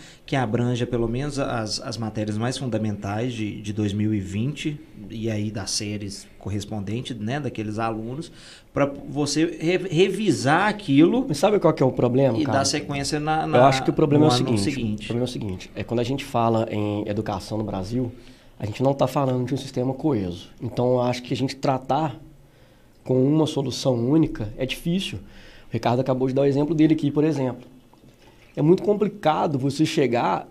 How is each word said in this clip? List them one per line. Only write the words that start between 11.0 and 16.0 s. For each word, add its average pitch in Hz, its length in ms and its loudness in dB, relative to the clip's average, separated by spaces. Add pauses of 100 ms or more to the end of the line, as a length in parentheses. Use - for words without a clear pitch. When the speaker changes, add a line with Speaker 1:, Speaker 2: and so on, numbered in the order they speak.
Speaker 2:
Mas 156 100 -2
sabe 202 220 4
qual 160 140 4
que 156 100 0
é - 20 6
o 127 60 4
problema, 127 460 2
Speaker 1:
e 110 60 0
Speaker 2:
cara? 135 160 2
Speaker 1:
dar 135 60 2
sequência 143 540 -2
na, 156 240 0
Speaker 2:
Eu 156 40 -4
Speaker 1:
na, 135 200 6
Speaker 2:
acho 131 160 4
que - 60 2
o 151 40 0
problema 147 340 6
Speaker 1:
no 120 40 6
Speaker 2:
é 123 40 4
o - 20 2
Speaker 1:
ano 127 80 2 (120)
Speaker 2:
seguinte, 98 40 2 (140)
Speaker 1:
seguinte. 110 280 -4
Speaker 2:
o - 40 -10
problema 120 180 -2
é 123 40 -6
o - 20 -8
seguinte: 101 440 -8
é 104 80 -8
quando 117 180 -2